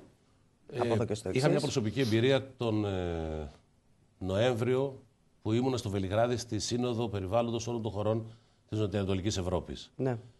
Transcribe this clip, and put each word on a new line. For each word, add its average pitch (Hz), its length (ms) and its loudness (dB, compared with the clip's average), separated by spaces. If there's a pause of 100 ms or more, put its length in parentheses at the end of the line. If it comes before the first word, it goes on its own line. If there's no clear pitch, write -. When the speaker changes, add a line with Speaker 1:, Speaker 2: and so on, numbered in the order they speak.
(720)
Speaker 1:
Ε, 120 80 -6
Speaker 2:
από 120 140 2
εδώ 113 100 2
και 107 100 -2
στο 110 160 -6
Speaker 1:
είχα 127 80 0
μια 135 80 4 (100)
Speaker 2:
εξής; 151 60 2
Speaker 1:
προσωπική 117 380 0
εμπειρία 127 460 4 (100)
τον, 107 280 0
ε, 82 640 -2 (680)
Νοέμβριο 120 840 0 (400)
που 107 100 -2
ήμουνα 127 240 2
στο 110 140 -4
Βελιγράδι 104 460 2
στη 110 220 -4
Σύνοδο 120 500 -2
Περιβάλλοντος 110 580 0
όλων 120 160 -4
των 107 80 -4
χωρών 107 360 0 (420)
της 107 100 -2
Νοτιοανατολικής 98 580 0
Ευρώπης. 87 600 -4
Speaker 2:
Ναι. 127 200 0 (240)